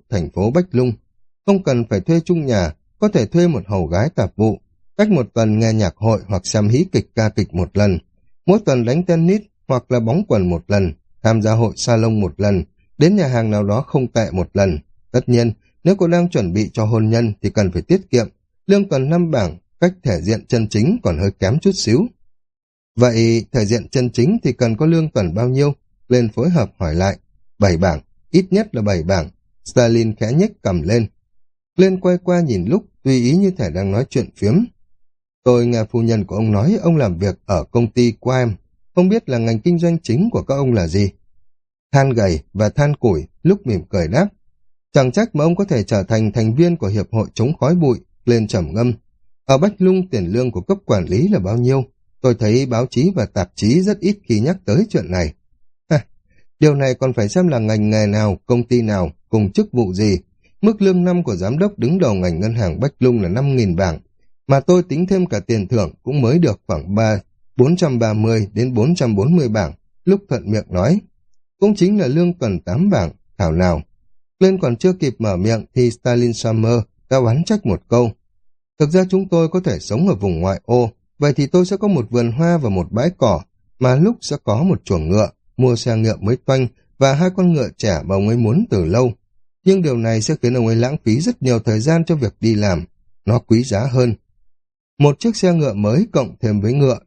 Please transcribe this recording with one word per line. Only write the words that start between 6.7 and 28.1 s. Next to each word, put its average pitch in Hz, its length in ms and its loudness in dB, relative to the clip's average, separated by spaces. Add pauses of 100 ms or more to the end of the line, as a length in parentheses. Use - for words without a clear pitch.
kịch 110 240 -2
ca 110 140 0
kịch - 240 -4
một 87 240 -4
lần, 98 200 2 (480)
mỗi 202 200 4
tuần 127 200 0
đánh 143 180 -2
tennis 180 380 0 (260)
hoặc 127 240 -4
là 123 80 0
bóng 117 280 -2
quần 98 220 0
một 82 180 -4
lần, 98 260 0 (300)
tham 113 180 2
gia 107 120 0
hội 113 220 0
salon 113 440 0
một 92 180 -2
lần, 101 260 0 (340)
đến 175 180 4
nhà 180 120 2
hàng 113 240 0
nào 104 120 0
đó 104 180 0
không 120 260 -2
tệ 110 240 -2
một 92 220 -4
lần. 98 240 0 (340)
Tất 123 180 -2
nhiên, 117 220 2 (320)
nếu 185 120 2
cậu 185 120 0
đang 175 220 0
chuẩn 101 240 -2
bị 107 200 -2
cho 110 120 -2
hôn 110 240 0
nhân 117 320 0
thì 101 80 -4
cần 98 220 0
phải 85 100 -4
tiết 190 280 -2
kiệm, 117 180 0 (400)
lương 196 220 2
tuần 135 200 -2
năm 170 220 0
bảng, 98 260 -2 (220)
cách 180 140 2 (100)
thể 90 180 -2
diện 101 260 -4
chân 113 220 0
chính 135 340 0
còn 92 160 -2
hơi 98 200 0
kém 110 200 0
chút 196 160 2
xíu." 156 300 0 (920)
"Vậy 117 540 2
thể 117 140 0
diện 107 240 -2
chân 123 200 -2
chính 147 340 0
thì 131 100 0
cần 113 240 -2
có 156 80 0
lương 160 240 2
tuần 92 240 -2
bao 117 160 -2
nhiêu?" 139 240 0 (340)
Lên 123 220 2
phối 127 200 -2
hợp 151 280 0
hỏi 80 180 -2
lại. 95 220 0 (420)
"Bảy 95 180 2
bảng, 80 240 0 (300)